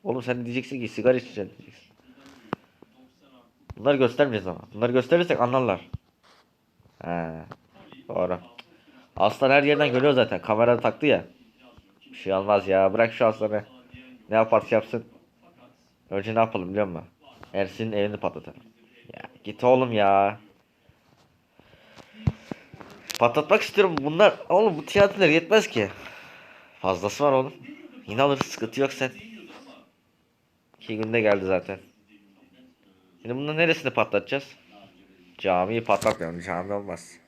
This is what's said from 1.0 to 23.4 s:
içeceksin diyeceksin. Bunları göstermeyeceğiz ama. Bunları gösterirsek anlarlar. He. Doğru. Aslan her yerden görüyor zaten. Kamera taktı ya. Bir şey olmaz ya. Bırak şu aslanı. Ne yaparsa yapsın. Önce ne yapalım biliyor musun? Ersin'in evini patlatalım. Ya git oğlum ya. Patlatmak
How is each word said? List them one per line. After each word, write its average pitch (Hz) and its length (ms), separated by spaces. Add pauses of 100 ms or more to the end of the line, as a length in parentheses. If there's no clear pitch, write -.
içeceksin 101 420
diyeceksin. - 360 (1800)
Bunları 139 200
göstermeyeceğiz 123 500
ama. 87 140 (140)
Bunları 120 180
gösterirsek 160 480
anlarlar. 120 400 (1200)
He. 82 400 (640)
Doğru. 90 320 (760)
Aslan 110 340
her 143 120
yerden 143 300
görüyor 135 200
zaten. 107 300
Kamera 113 380
taktı 117 260
ya. 107 180 (880)
Bir - 60
şey 95 180
olmaz 98 340
ya. 95 240
Bırak 113 200
şu 120 140
aslanı. 107 380 (680)
Ne 110 60
yaparsa 110 380
yapsın. 110 300 (1040)
Önce 101 240
ne 113 40
yapalım 110 320
biliyor 101 160
musun? 85 220 (440)
Ersin'in 101 400
evini 104 240
patlatalım. 78 460 (520)
Ya - 80 (220)
git 107 200
oğlum 127 280
ya. 101 480 (2750)
Patlatmak 147 440